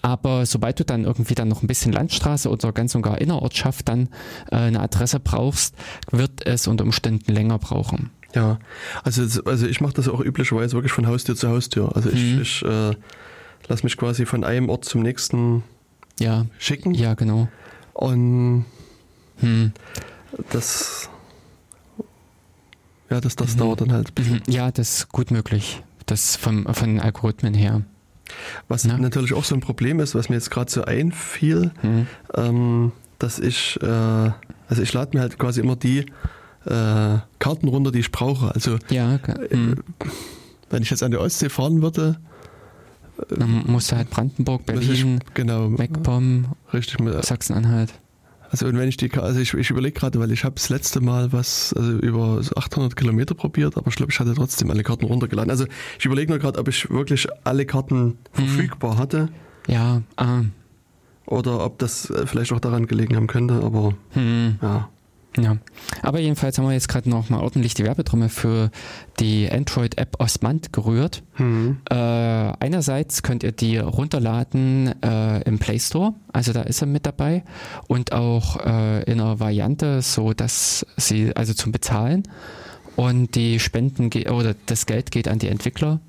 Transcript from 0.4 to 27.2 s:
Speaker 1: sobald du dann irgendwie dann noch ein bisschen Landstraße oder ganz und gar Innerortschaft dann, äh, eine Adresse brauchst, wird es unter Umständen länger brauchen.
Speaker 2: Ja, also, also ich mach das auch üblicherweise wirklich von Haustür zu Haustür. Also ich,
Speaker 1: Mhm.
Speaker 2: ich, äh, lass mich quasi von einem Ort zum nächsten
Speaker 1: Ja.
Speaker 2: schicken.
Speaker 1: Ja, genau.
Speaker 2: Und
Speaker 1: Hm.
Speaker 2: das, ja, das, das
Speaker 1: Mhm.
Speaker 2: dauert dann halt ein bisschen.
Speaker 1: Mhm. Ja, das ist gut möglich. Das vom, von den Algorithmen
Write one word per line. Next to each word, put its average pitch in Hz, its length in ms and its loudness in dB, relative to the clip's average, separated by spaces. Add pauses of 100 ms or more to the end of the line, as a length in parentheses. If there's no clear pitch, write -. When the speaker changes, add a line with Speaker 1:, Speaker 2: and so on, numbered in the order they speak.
Speaker 1:
sobald 117 320 0
du 160 60 0
dann 113 220 0
irgendwie 117 300 0
dann 117 120 0
noch 110 160 0
ein 113 40 0
bisschen 123 260 2
Landstraße - 560 0
oder 117 240 0
ganz 120 220 0
und 117 60 2
gar 107 200 0
Innerortschaft - 640 -2
dann, 123 220 2 (420)
äh, 113 60 0
eine 113 240 2
Adresse 123 400 0
brauchst, - 520 -2 (380)
wird 127 340 0
es 123 220 0
unter 110 160 2
Umständen 113 480 0
länger 107 260 2
brauchen. - 520 -2 (240)
Speaker 2:
Ja, 110 260 2 (440)
also, 120 420 0
also 120 200 2
ich 127 140 -2
mach 143 140 0
das 127 160 2
auch 120 100 -2
üblicherweise 127 540 0
wirklich 123 180 0
von 117 160 2
Haustür 120 300 0
zu 123 100 0
Haustür. 117 480 0
Also 113 140 2
ich, 123 260 2
Speaker 1:
Mhm. 139 60 2
Speaker 2:
ich, - 240 -4
äh, 110 260 0 (760)
lass 113 140 -2
mich 123 120 -2
quasi 120 300 0
von 117 180 -2
einem 123 240 0
Ort 120 160 -2
zum - 180 0
nächsten 120 600 0 (560)
Speaker 1:
Ja. 113 260 2 (140)
Speaker 2:
schicken. 147 340 -2
Speaker 1:
Ja, 117 200 2
genau. 110 340 2 (460)
Speaker 2:
Und 123 720 2 (720)
Speaker 1:
Hm. 113 340 4 (800)
Speaker 2:
das, - 600 -4 (2000)
ja, 123 120 0
das, 127 140 -2
das 120 200 -2
Speaker 1:
Mhm. 120 40 2
Speaker 2:
dauert 113 220 2
dann 120 120 2
halt 113 160 0
ein - 40 -18
bisschen. 123 340 2
Speaker 1:
Mhm. 127 60 2
Ja, 127 180 0
das - 280 -2
ist - 100 -8
gut - 220 -2
möglich. 107 500 0 (240)
Das - 300 0
vom, 107 380 0
von 113 160 2
den 107 100 2
Algorithmen 107 540 0